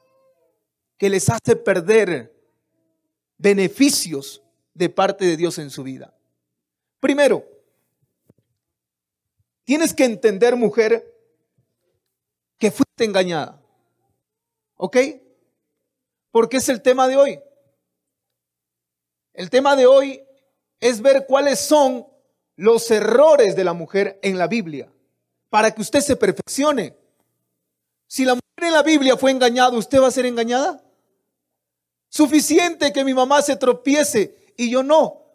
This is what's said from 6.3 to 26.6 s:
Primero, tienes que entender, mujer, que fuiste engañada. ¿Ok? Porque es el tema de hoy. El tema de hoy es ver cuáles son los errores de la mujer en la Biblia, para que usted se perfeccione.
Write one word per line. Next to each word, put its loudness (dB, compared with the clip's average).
Primero, 0
tienes -2
que 2
entender, 2
mujer, 0
que 0
fuiste -4
engañada. -4
¿Ok? -8
Porque 0
es -4
el -4
tema 2
de 0
hoy. 2
El -16
tema 2
de 4
hoy 2
es -2
ver 2
cuáles 0
son 0
los 0
errores 4
de -2
la -2
mujer -6
en -4
la -2
Biblia, -8
para 0
que -14
usted -2
se -2
perfeccione. -4